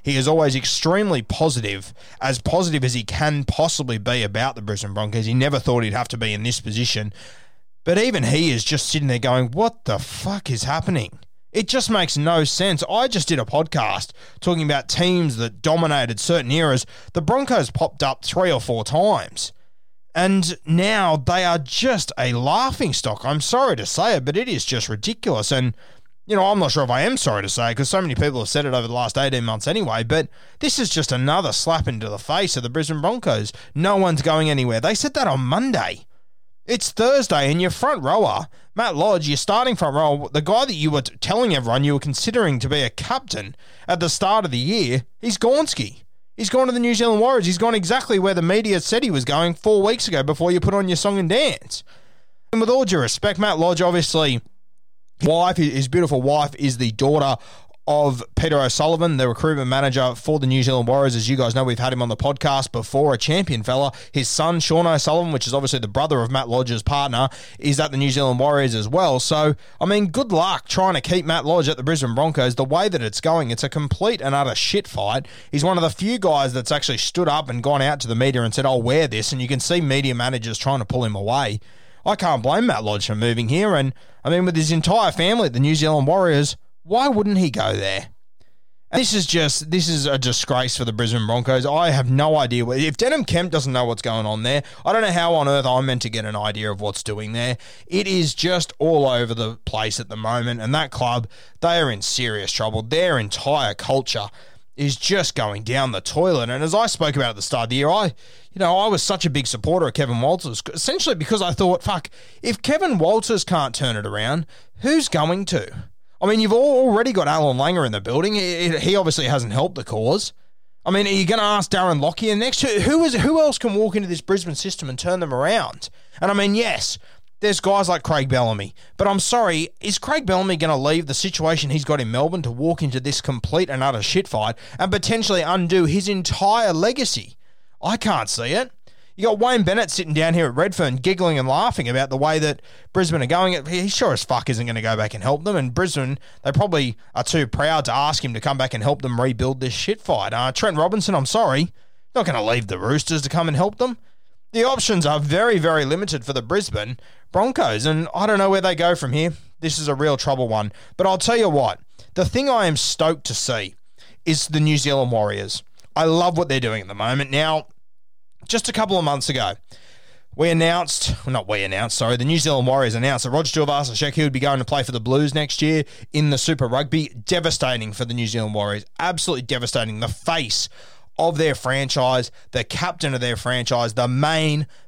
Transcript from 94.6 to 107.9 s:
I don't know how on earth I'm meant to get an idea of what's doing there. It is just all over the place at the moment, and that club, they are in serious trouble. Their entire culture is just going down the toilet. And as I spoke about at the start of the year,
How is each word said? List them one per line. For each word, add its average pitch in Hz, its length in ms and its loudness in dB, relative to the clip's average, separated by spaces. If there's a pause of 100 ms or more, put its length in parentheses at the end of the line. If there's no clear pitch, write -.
I 170 80 2
don't 220 100 2
know 202 80 2
how 170 240 2
on 143 140 2
earth 139 180 2
I'm 127 180 2
meant 127 180 -2
to 120 60 -4
get 110 160 -6
an 107 120 -6
idea 107 340 -4
of 101 100 -6
what's 104 220 -6
doing 107 300 -8
there. 120 260 -4 (300)
It 190 180 -2
is 180 300 0
just 175 420 0
all 151 300 4
over 120 260 0
the 113 300 -4
place 110 340 -4
at 110 100 -10
the 107 80 -10
moment, 117 440 -2
and 113 160 -2
that 151 160 -4
club, 120 340 -2 (320)
they 170 220 2
are 143 100 2
in 101 120 -6
serious 107 500 -2
trouble. 110 300 -2
Their 156 360 0
entire 117 560 -2
culture 123 540 -2 (480)
is 143 180 -2
just 185 400 0
going 107 300 -4
down 131 260 0
the 95 100 -4
toilet. 147 500 0
And 135 120 -4
as 160 100 -2
I 220 140 4
spoke 147 300 -2
about 127 140 2
at 104 60 -8
the 101 60 -12
start 120 220 -2
of 110 60 -4
the 127 60 0
year, 143 140 2